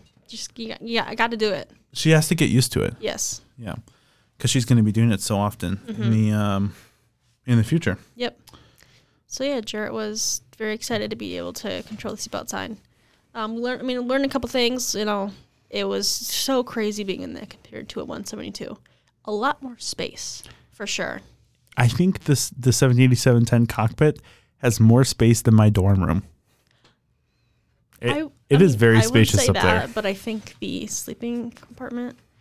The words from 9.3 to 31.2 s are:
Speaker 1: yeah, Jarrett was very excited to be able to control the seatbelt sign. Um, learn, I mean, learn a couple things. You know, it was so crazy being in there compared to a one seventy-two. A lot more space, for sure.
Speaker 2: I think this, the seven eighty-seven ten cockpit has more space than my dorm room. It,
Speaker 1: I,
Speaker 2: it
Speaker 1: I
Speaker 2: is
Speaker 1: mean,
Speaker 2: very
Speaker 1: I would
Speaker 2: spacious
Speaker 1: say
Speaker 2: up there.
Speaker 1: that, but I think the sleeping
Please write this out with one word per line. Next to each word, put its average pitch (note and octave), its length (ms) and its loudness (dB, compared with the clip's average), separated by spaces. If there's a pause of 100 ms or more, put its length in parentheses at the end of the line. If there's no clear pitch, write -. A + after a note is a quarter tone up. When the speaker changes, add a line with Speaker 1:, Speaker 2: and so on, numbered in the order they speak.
Speaker 1:
yeah, C#4 180 -4
Jarrett G#3+ 320 -8
was A3 480 -6 (160)
very A3 160 -6
excited G#3+ 360 -6
to - 60 -8
be F#3 220 -10
able - 160 -8
to - 300 -10
control G#3 320 -12
the - 60 -12
seatbelt - 280 -10
sign. G3+ 280 -10 (560)
Um, A3+ 240 -8
learn, B3 220 -6
I - 40 -14
mean, B3+ 180 -4
learn C4 240 -2
a C#4 40 0
couple A#3+ 200 -4
things. A#3+ 460 -2
You G#3 100 -4
know, G3+ 260 -4 (380)
it G2+ 160 -6
was G2 220 -4
so - 560 -2
crazy G#3+ 400 -6
being F#3+ 180 -6
in F3 120 -12
there - 120 -14
compared - 440 -20
to - 120 -12
a - 40 -10
one - 200 -12
seventy-two. - 520 -12 (480)
A G#3+ 60 -10
lot B3 320 -4
more A#3+ 140 -14
space, - 680 -12 (280)
for G3+ 160 -14
sure. - 340 -8 (560)
Speaker 2:
I A#2+ 100 4
think F3+ 380 0
this, - 260 0
the B2 220 0
seven B2 260 4
eighty-seven B2 460 4
ten A#2+ 220 2
cockpit D3 540 0 (360)
has A2+ 220 2
more A#2 240 8
space A#2 380 4
than A2 140 6
my G#2+ 140 8
dorm G2 340 4
room. E2 200 0 (1800)
It, A#2+ 100 -2
Speaker 1:
I, D4 80 -2 (300)
Speaker 2:
it C#3+ 120 6
Speaker 1:
I - 20 8
Speaker 2:
is E3+ 100 6
Speaker 1:
mean, G#2 60 -2
Speaker 2:
very A2+ 180 8
Speaker 1:
I - 40 8
would A2 60 4
Speaker 2:
spacious G#2+ 340 4
Speaker 1:
say - 60 2
Speaker 2:
up G2 80 4
there. F#2 80 0
Speaker 1:
that, F2+ 300 2
but G#3 120 -4
I G3 80 -2
think G#3+ 460 -10
the F#3+ 280 -8
sleeping A#3 640 -10